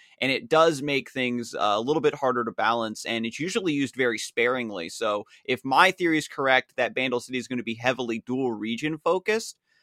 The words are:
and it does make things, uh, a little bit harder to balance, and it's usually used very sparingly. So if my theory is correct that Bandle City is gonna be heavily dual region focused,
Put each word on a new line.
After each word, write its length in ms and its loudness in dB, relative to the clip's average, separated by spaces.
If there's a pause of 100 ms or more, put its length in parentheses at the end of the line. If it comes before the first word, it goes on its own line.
(220)
and 100 2
it 160 -2
does 360 6
make 280 -2
things, 440 -4
uh, 200 2
a 60 0
little 200 0
bit 140 2
harder 300 0
to 60 -4
balance, 520 0
and 220 -2
it's 140 -8
usually 340 -2
used 220 -2
very 240 0
sparingly. 720 -2
So 360 -2 (180)
if 220 -2
my 260 6
theory 280 0
is 80 -6
correct 500 2
that 160 0
Bandle 260 -2
City 200 -6
is 80 -8
gonna 160 -6
be 120 -6
heavily 440 -2
dual 340 -2
region 460 -4
focused, 580 -2 (260)